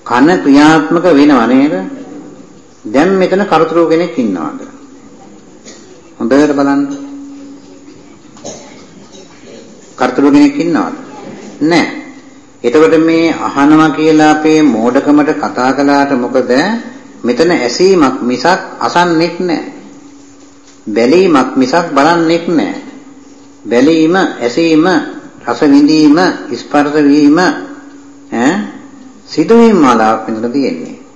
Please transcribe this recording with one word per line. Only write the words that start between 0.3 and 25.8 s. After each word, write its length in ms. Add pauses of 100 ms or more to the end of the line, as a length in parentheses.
ක්‍රියාත්මක 680
වෙනව 400
නේද? 280 (1080)
දැන් 320
මෙතන 300
කරුතුරු 420
කෙනෙක් 320
ඉන්නවද? 440 (1500)
හොඳට 380
බලන්න. 300 (3000)
කරුතුරු 380
කෙනෙක් 280
ඉන්නවද? 380 (680)
නෑ. 240 (720)
එතකොට 400
මේ 360
අහනවා 580
කියලා 400
අපේ 300
මෝඩකමට 760
කතා 360
කළාට 440
මොකද? 360 (680)
මෙතන 340
ඇසීමක් 680
මිසක් 380 (180)
අසන්නෙක් 600
නෑ. 260 (1200)
බැලීමක් 680
මිසක් 380
බලන්නෙක් 580
නෑ. 240 (840)
බැලීම, 560
ඇසීම, 680 (580)
රස 180
විඳීම, 560 (340)